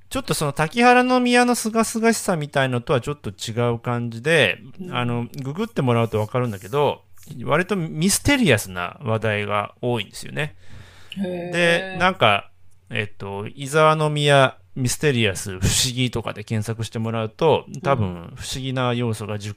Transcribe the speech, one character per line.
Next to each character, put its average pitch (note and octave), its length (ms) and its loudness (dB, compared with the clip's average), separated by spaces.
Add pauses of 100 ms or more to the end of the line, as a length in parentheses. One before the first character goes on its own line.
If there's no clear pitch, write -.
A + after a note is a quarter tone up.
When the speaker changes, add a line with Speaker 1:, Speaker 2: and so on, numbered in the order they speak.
Speaker 1:
ち - 80 -6
ょ - 20 0
っ C4 40 -8
と - 100 -2
そ - 120 -2
の C#3 60 -2
滝 D#3+ 320 0
原 B3 200 8
の B3+ 180 4
宮 B3 240 4
の B3 100 2
清 A3 180 -4
々 A3+ 400 2
し - 40 0
さ - 180 0
み D3 140 -4
た C3+ 160 2
い C3 40 0
の A#2+ 120 0
と C#3 100 -4
は C3+ 80 4
ち C3 100 -6
ょ - 40 -4
っ - 40 -8
と - 120 -10
違 G#2 240 -10 (160)
う A#2 100 -2
感 A#2+ 320 -4
じ A2+ 100 -12
で、 C3+ 380 2 (220)
Speaker 2:
う - 60 -10
ん。 B2+ 80 -10
Speaker 1:
あ B2 100 0
の、 A#2+ 220 -2 (160)
グ C3+ 100 -6
グ F#3+ 100 -4
っ A3+ 60 -4
て - 120 -2
も B2 120 4
ら A#2 100 4
う A2+ 60 0
と A2 100 0
わ G#2+ 80 0
か B2+ 120 -2
る B2 100 0
ん - 20 -4
だ G2 80 -8
け F#2 80 -14
ど、 B2+ 360 0 (420)
割 D#3 220 0
と G#3+ 80 -2
ミ D#3+ 340 0
ス - 120 0
テ C#4+ 160 4
リ G#3+ 140 4
ア G#2+ 60 6
ス G2 140 -6
な F2+ 320 -6
話 A2 160 0
題 G#2 260 -2
が G#2 360 -2
多 A#2+ 200 -2
い F#2+ 40 -6
ん - 40 -20
で - 60 -20
す - 100 -12
よ - 80 -12
ね。 D3 220 -6 (600)
Speaker 2:
へ F#3+ 60 -6
ー。 F3 300 -6
Speaker 1:
で、 F3 480 0
な F3+ 120 4
ん F#3 40 -6
か、 G#2 340 2 (400)
え A2+ 140 -4
っ - 120 -8
と、 G2 380 -10
伊 C#3 140 -10
沢 D#3 280 4
の D#3 140 2
宮 C#3+ 480 4 (180)
ミ B2+ 140 0
ス - 80 -2
テ D3 160 2
リ A2+ 160 4
ア F2+ 60 -4
ス - 160 -8
不 F#2 160 0
思 B2+ 260 2
議 B2+ 160 0
と A2+ 140 -6
か G#2 100 -8
で G#2 100 -12
検 G#2+ 220 -2
索 A2+ 180 -4
し G#2+ 60 -6
て - 80 -8
も A2+ 140 -2
ら A2+ 140 -2
う G#2+ 40 -6
と、 B2+ 380 2 (160)
多 C#3 120 2
分 F2+ 400 -4
不 - 160 -10
思 C3+ 100 -6
議 C3 120 -6
な B2+ 220 0
要 A#2+ 180 -2
素 G#2+ 140 -8
が G#2+ 100 -6
十 G#2 140 -8
Speaker 2:
う - 20 -10
ん。 - 40 -10